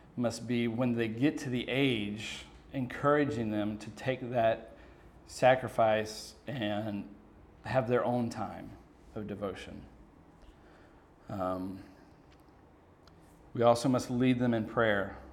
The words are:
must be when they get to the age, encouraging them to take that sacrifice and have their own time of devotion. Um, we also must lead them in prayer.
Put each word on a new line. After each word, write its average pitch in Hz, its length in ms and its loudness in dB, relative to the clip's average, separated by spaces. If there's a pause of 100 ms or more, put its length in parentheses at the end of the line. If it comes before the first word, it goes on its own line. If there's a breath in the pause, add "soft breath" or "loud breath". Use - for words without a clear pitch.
(160 loud breath)
must 117 320 -2
be 120 200 0
when 117 280 0
they 117 140 0
get 139 300 2
to 135 100 -8
the 123 180 -2
age, 110 800 -2 (280)
encouraging 127 800 0
them 104 280 -2
to - 120 -14
take 127 400 -6
that 113 440 0 (520 loud breath)
sacrifice 113 1080 2 (120)
and 104 560 -4 (640)
have 120 240 0
their 120 160 4
own 120 240 0
time 95 400 -8 (460)
of 107 120 -8
devotion. 98 540 -8 (1500 loud breath)
Um, 92 500 -4 (1700 loud breath)
we 113 80 0
also 117 280 6
must 127 200 2
lead 127 300 4
them 123 140 2
in 110 120 0
prayer. 104 520 2 (160)